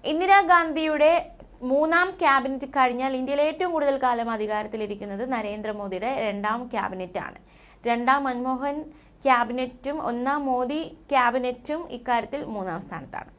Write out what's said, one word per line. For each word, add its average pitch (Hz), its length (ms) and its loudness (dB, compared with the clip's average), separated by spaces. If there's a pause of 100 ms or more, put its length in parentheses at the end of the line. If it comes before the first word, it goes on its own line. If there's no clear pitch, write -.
ഇന്ദിരാഗാന്ധിയുടെ 320 1300 4 (320)
മൂന്നാം 320 480 2
ക്യാബിനറ്റ് 277 560 2
കഴിഞ്ഞാൽ 262 500 0
ഇന്ത്യയിൽ 277 240 -2
ഏറ്റവും 320 320 0
കൂടുതൽ 285 300 2
കാലം 233 280 0
അധികാരത്തിലിരിക്കുന്നത് 214 1000 -4
നരേന്ദ്രമോദിയുടെ 214 960 -4
രണ്ടാം 214 380 -2
ക്യാബിനറ്റാണ്. 185 720 -6 (480)
രണ്ടാം 240 380 2
മൻമോഹൻ 262 580 -4 (420)
ക്യാബിനറ്റും 254 760 0
ഒന്നാം 262 440 -2
മോദി 254 500 -2 (140)
ക്യാബിനറ്റും 247 800 0
ഇക്കാര്യത്തിൽ 240 540 -4
മൂന്നാം 185 360 -6
സ്ഥാനത്താണ്. - 580 -12